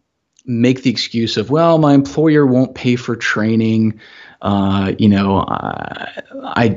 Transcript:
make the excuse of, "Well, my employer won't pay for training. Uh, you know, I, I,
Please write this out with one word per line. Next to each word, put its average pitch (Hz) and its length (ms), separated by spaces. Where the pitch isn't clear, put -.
make 123 360
the 131 80
excuse 113 460
of, 107 140
"Well, 165 260
my 147 160
employer 147 540
won't 127 280
pay 123 220
for 123 180
training. 110 880
Uh, 98 580
you 104 120
know, 98 360
I, - 760
I, 120 340